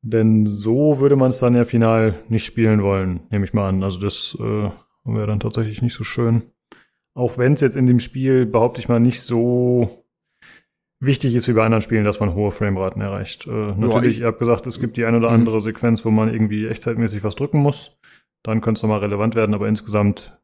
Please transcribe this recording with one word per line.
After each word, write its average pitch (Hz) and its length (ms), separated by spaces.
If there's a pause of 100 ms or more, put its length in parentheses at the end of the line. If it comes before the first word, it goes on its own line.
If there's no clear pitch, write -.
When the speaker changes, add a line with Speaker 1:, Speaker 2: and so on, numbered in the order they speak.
Speaker 1:
Denn 110 440
so 117 540
würde 139 160
man's 127 240
dann 123 160
ja 120 100
final 113 500 (140)
nicht 113 160
spielen 110 360
wollen, 95 480
nehme 101 160
ich - 80
mal 101 160
an. 95 140
Also 95 160
das, - 400
äh, 107 300 (360)
wäre 110 220
dann 104 120
tatsächlich 107 420
nicht 120 120
so 110 100
schön. 117 400 (720)
Auch 120 220
wenn's 131 240
jetzt 135 140
in 131 100
dem 123 140
Spiel, 131 460
behaupte 117 340
ich - 100
mal, 120 100
nicht 123 220
so 123 840 (920)
wichtig 131 360
ist 117 120
wie 123 60
bei 110 120
anderen 113 160
Spielen, 107 240
dass 104 140
man 101 140
hohe 101 180
Frameraten 95 500
erreicht. 98 440
Äh, 107 240
Speaker 2:
Ja, 98 60
Speaker 1:
natürlich, 113 400
Speaker 2:
ich 113 60
Speaker 1:
ihr 117 60
habt 113 120
gesagt, 117 280
es 117 120
gibt 117 180
die 117 80
ein 117 100
oder 117 140
Speaker 2:
Mhm. 117 60
Speaker 1:
andere 113 260
Sequenz, 110 420
wo 113 80
man 110 220
irgendwie 107 340
echtzeitmäßig 110 560
was 104 120
drücken 147 240
muss. - 400 (420)
Dann 110 200
könnte 110 180
es - 40
nochmal 107 160
relevant 101 360
werden, 107 180
aber 104 140
insgesamt 104 760